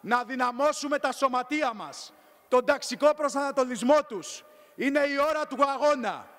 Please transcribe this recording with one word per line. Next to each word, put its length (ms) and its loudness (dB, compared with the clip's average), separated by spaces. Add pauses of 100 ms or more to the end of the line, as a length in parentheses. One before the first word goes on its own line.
να 240 0
δυναμώσουμε 720 -2
τα 140 0
σωματεία 640 -2
μας, 380 -16 (360)
τον 160 4
ταξικό 500 2
προσανατολισμό 880 2
τους. 400 -12 (300)
Είναι 260 0
η 180 0 (100)
ώρα 180 -2
του 100 -10 (120)
αγώνα. 600 -2 (100)